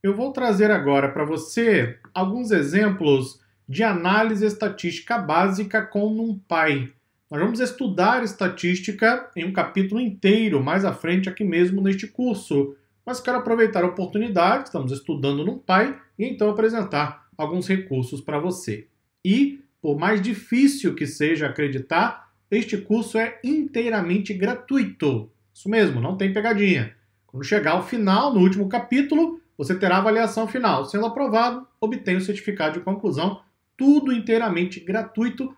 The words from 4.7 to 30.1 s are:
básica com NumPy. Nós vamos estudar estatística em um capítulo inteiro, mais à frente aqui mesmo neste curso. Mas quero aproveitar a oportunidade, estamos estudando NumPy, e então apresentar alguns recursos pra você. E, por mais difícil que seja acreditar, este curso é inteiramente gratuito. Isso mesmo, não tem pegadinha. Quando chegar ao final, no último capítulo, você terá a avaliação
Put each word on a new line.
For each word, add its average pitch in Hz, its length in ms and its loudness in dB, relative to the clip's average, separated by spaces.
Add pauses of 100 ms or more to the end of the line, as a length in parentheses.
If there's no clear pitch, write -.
básica 190 640 0
com 208 320 -2
NumPy. 165 800 -2 (400)
Nós 147 80 -2
vamos 226 220 0
estudar 240 600 0
estatística 202 1120 -2
em 170 120 -6
um 185 80 -4
capítulo 190 480 0
inteiro, 202 600 2
mais 165 220 0
à 185 80 0
frente 185 380 -2
aqui 208 160 -4
mesmo 180 360 2
neste 196 240 0
curso. 190 680 -2 (300)
Mas 254 160 -8
quero 247 160 -2
aproveitar 226 480 2
a - 20 0
oportunidade, 202 800 0
estamos 135 260 -6
estudando 139 540 -4
NumPy, 202 500 0 (240)
e 208 60 -2
então 220 240 0
apresentar 208 760 -2 (120)
alguns 170 280 -4
recursos 147 540 -2
pra 147 200 -4
você. 151 500 -6 (340)
E, 269 400 2 (180)
por 147 160 -2
mais 190 240 2
difícil 233 720 0
que 151 120 -4
seja 151 400 0
acreditar, 147 840 -2 (220)
este 208 260 -2
curso 214 400 -2
é 226 240 -2
inteiramente 226 920 -2
gratuito. 196 1000 -2 (220)
Isso - 160 -10
mesmo, 185 320 2
não 170 160 -4
tem 196 160 -2
pegadinha. 202 600 0 (320)
Quando 135 200 -12
chegar 202 260 0
ao 185 160 -2
final, 226 460 0
no 202 80 4
último 190 260 4
capítulo, 285 720 0 (140)
você 151 200 -4
terá 185 220 2
a - 20 4
avaliação 220 480 2